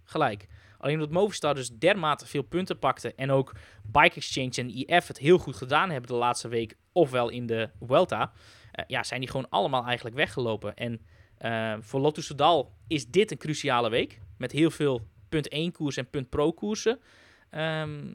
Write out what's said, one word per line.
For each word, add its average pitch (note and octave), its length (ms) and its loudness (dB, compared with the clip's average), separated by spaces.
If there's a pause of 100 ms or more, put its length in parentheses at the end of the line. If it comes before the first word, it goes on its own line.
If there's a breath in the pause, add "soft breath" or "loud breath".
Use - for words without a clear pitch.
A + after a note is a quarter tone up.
gelijk. A#2+ 420 -2 (320 soft breath)
Alleen C#3+ 160 -2
omdat D3+ 160 -4
Movistar E3+ 440 0
dus B2+ 160 -6
dermate D#3 560 2
veel C#3+ 160 -4
punten F3+ 360 -4
pakte - 360 -2
en C3+ 160 -2
ook C3+ 220 2 (300 soft breath)
Bike C#3+ 340 6
Exchange C3 340 -4
en B2+ 200 -6
I C#3 300 2
F - 80 -14
het - 100 -12
heel D#3 200 6
goed - 180 -6
gedaan D3+ 340 0
hebben B2+ 200 -6
de A#2+ 60 -2
laatste A#2+ 320 0
week, A2+ 280 -4 (160)
ofwel B2+ 360 4
in B2 180 -6
de A2+ 240 -2 (100)
Vuelta, B2 520 2 (400 soft breath)
eh, - 140 -10
ja, B2+ 160 -4
zijn B2+ 180 -6
die C3 100 -8
gewoon C3 180 -6
allemaal C#3+ 360 0
eigenlijk A#2+ 320 -4
weggelopen. A2+ 580 -2
En, A#2+ 260 -6 (380)
eh, A2+ 420 -2
voor C3+ 200 -4
Lotto D3+ 220 2
Soudal C#3+ 500 2 (160)
is - 180 -2
dit G#3 240 2
een C#3+ 80 -6
cruciale B2 520 0
week, C3+ 300 -2 (180)
met B2+ 140 -6
heel D#3 180 4
veel B2+ 380 0 (200)
punt D3+ 200 -2
één D#3+ 240 -4
koers C#3+ 240 -4
en B2+ 140 -8
punt D3 180 -6
pro D3 240 2
koersen. G#3+ 480 -2 (500 soft breath)
Ehm, D#3 500 -4 (140)